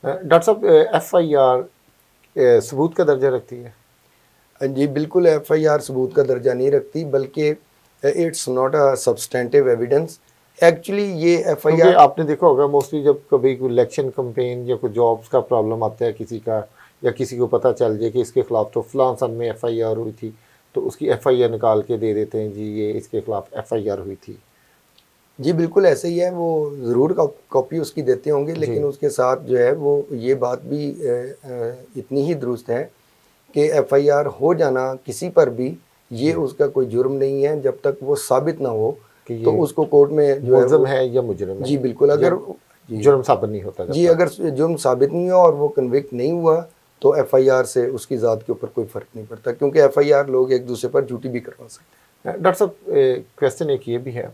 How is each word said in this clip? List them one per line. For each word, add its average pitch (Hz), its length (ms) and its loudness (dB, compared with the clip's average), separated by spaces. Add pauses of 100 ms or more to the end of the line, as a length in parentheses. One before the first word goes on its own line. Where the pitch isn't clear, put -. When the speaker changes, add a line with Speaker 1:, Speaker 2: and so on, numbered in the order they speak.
Speaker 1:
अ, 135 40 -4
डॉक्टर 147 320 2
साहब, 214 260 0
अ, 156 300 6
एफ़आईआर, 147 640 2
अ, - 1000 0
सबूत 147 360 -2
का 180 80 2
दर्जा 139 240 2
रखती 127 280 -4
है? 120 180 -20 (880)
Speaker 2:
अ, 139 40 -2
जी, 135 200 0
बिल्कुल 151 400 0
एफ़आईआर 156 540 2
सबूत 131 340 -6
का 143 80 4
दर्जा 123 320 0
नहीं 127 160 0
रखती, 143 340 -2
बल्कि, 139 460 -2
अ, 151 60 -4 (480)
it's 160 440 -2
not 131 260 0
a 139 220 4
substantive 123 680 0 (100)
evidence। 139 340 0 (520)
Actually, 185 520 0
ये 170 220 2
एफ़आईआर 156 440 0
Speaker 1:
क्योंकि 180 140 8
आपने 160 300 6
देखा 156 220 0
होगा 143 180 6
mostly 143 400 0
जब 139 160 4 (100)
कभी 131 260 2
कोई 127 140 -4
इलेक्शन 123 380 0
कैंपेन 123 580 -6
या 123 100 -2
कोई 113 140 -4
जॉब्स 113 380 0
का 131 120 0
प्रॉब्लम 113 440 -2
आता 110 200 -4
है 113 80 -2
किसी 110 260 -10
का, 110 300 -6 (360)
या 120 60 2
किसी 123 280 -6
को 120 80 0
पता 123 260 0
चल 110 260 -2
जाए 113 120 -2
कि 123 100 -2
इसके 120 220 -2
खिलाफ 110 320 -2
तो 117 80 -2
फलां 131 320 -2
सन 120 160 -4
में 117 180 -6
एफ़आईआर 113 480 -4
हुई 113 160 -8
थी, 110 220 -14 (400)
तो - 60 -2
उसकी - 280 -6
एफ़आईआर 123 420 0
निकाल 110 320 0
के 117 160 -4
दे 107 160 -2
देते 104 240 -4
हैं, 107 140 -6
"जी, 104 120 -10
ये 107 280 -6
इसके 113 280 -6
खिलाफ 101 360 -8
एफ़आईआर 104 420 -6
हुई 95 160 -12
थी।" 104 240 -20 (1000)
Speaker 2:
जी, 160 120 -2
बिल्कुल 170 340 2
ऐसे 160 220 2
ही 170 100 -2
है। 180 120 0
वो 160 460 -4
ज़रूर 127 360 0
कॉप-, 165 380 -2
कॉपी 139 280 -2
उसकी - 240 -6
देते 131 280 0
होंगे, 147 220 0
Speaker 1:
जी। 160 80 -6
Speaker 2:
लेकिन 131 240 -2
उसके 143 240 -2
साथ 131 280 0
जो 127 220 -2
है 120 140 4
वो 143 400 0
ये 127 220 -2
बात 123 280 -4
भी, 143 300 -6
अ, 127 420 -4 (100)
अ, 123 280 -8 (240)
इतनी 135 240 -4
ही 160 140 -2
दुरुस्त 123 360 -6
है 131 200 -4 (640)
कि 147 80 0
एफ़आईआर 143 640 2
हो 147 280 0
जाना 131 400 0
किसी 135 340 -10
पर 165 220 4
भी 120 180 -6 (440)
ये 131 200 -2
Speaker 1:
जी। - 0 -
Speaker 2:
उसका 147 340 -2
कोई 135 200 -2
जुर्म 123 260 -2
नहीं 139 300 -2
है, 147 180 -2
जब 135 240 -4
तक 139 180 -2
वो 139 120 0
साबित 147 460 -2
ना 135 80 -4
हो 113 300 -2 (280)
Speaker 1:
कि 117 180 -8
Speaker 2:
तो 117 80 4
Speaker 1:
ये 190 60 0
Speaker 2:
उसको 151 260 0
कोर्ट 147 260 4
में 143 340 0
जो 127 100 4
है 123 60 8
Speaker 1:
मुलजिम 131 180 4
Speaker 2:
वो 131 60 4
Speaker 1:
है 131 240 0
या 123 140 0
मुजरिम 95 340 -6
है। 101 60 -10
Speaker 2:
जी, 135 160 -2
बिल्कुल, 131 320 0
अगर 147 220 2
Speaker 1:
ये - 640 -12
Speaker 2:
जी। 104 60 -6
Speaker 1:
जुर्म 135 200 4
साबित 113 280 0
नहीं 104 120 -8
होता 95 240 -10
जब - 60 -6
Speaker 2:
जी, 170 140 2
Speaker 1:
तक। 165 60 6
Speaker 2:
अगर 165 160 2
जुर्म 160 480 -2
साबित 131 340 0
नहीं 175 200 -2
हुआ 185 80 4
और 170 160 8
वो 143 140 -2
कन्विक्ट 135 440 -2
नहीं 127 200 -2
हुआ 165 360 0 (340)
तो 147 120 0
एफ़आईआर 131 500 2
से 123 240 -2
उसकी 131 280 -8
ज़ात 113 260 -2
के 120 100 -8
ऊपर 110 160 -8
कोई 117 160 -6
फ़र्क 104 220 -12 (100)
नहीं 107 100 -14
पड़ता, 117 260 -10
क्योंकि 143 280 0
एफ़आईआर 143 480 4
लोग 131 240 0
एक 127 140 -2
दूसरे 120 240 -6
पर 139 140 0
झूठी 120 240 -10
भी 120 120 -6
करवा 120 280 -20
सकते - 600 -20
हैं। - 140 -8
Speaker 1:
डॉक्टर 185 160 2
साहब, - 380 -2
ए, 131 280 2 (140)
क्वेश्चन 143 320 -2
एक 135 180 -2
ये 117 100 -4
भी 131 120 -10
है 117 240 -12